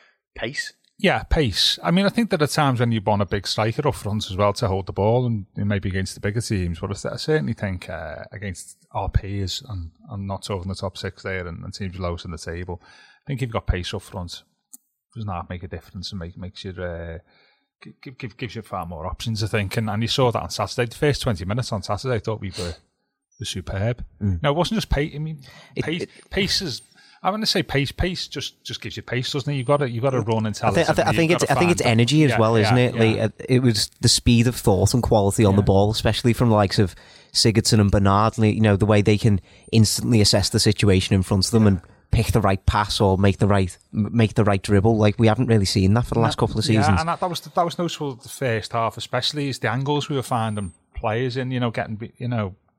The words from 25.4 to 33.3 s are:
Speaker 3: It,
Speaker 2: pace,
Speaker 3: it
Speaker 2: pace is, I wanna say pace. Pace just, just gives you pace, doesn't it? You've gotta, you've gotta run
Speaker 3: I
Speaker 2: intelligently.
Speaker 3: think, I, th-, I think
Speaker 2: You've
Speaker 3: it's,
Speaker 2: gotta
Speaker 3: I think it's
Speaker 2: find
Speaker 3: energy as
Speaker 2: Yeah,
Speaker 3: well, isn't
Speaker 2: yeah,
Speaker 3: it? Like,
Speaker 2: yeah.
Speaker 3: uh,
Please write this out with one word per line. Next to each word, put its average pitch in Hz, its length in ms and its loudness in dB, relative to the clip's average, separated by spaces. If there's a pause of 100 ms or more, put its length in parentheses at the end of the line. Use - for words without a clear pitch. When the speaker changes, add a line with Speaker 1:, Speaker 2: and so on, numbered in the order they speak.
Speaker 3:
It, 131 100 -4
Speaker 2:
pace, 170 180 -6
Speaker 3:
it - 80 -10 (200)
Speaker 2:
pace 196 320 -2
is, 143 200 -8 (420)
I 175 80 0
wanna 214 120 -4
say - 200 0
pace. 139 260 -2
Pace - 380 -6
just, - 360 -12
just - 160 -12
gives - 160 -12
you 110 60 -12
pace, 123 300 -6
doesn't 143 200 -4
it? 143 40 -2
You've 123 100 -4
gotta, 143 240 2
you've 117 140 -4
gotta 131 160 0
run 110 260 0
Speaker 3:
I 107 40 -2
Speaker 2:
intelligently. - 340 0
Speaker 3:
think, 160 60 -2
I, 156 120 2
th-, - 60 0
I - 80 2
think 165 160 2
Speaker 2:
You've - 100 0
Speaker 3:
it's, 135 60 0
Speaker 2:
gotta 139 100 2
Speaker 3:
I - 20 2
think 175 120 4
it's - 100 0
Speaker 2:
find 120 80 2
Speaker 3:
energy 120 320 4
as 139 80 6
Speaker 2:
Yeah, 113 80 2
Speaker 3:
well, 113 160 4
isn't 107 220 4
Speaker 2:
yeah, 123 80 6
Speaker 3:
it? 120 100 0
Like, 110 220 4
Speaker 2:
yeah. 110 80 0
Speaker 3:
uh, 107 40 2 (200)